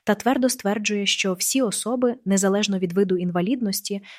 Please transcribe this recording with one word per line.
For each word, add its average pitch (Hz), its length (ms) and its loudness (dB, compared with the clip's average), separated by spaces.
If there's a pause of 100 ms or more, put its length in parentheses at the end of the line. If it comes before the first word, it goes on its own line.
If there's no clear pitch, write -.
та 208 100 2
твердо 247 340 2
стверджує, 208 580 -2
що 196 260 0
всі 190 300 0
особи, 240 520 0 (100)
незалежно 196 540 2
від 180 140 -2
виду 190 240 2
інвалідності, 190 880 -2 (160)